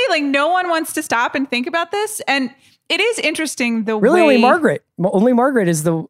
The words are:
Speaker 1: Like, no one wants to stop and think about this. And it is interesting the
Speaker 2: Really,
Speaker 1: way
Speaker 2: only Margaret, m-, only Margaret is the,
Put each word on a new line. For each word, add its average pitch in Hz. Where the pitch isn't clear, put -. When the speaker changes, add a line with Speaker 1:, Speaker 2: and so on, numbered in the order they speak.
Speaker 1:
Like, 320
no 285
one 359
wants 320
to 311
stop 247
and 269
think 247
about 339
this. 415
And 269
it 330
is 466
interesting 262
the 214
Speaker 2:
Really, 277
Speaker 1:
way 320
Speaker 2:
only 269
Margaret, 247
m-, 175
only 220
Margaret 240
is 160
the, 165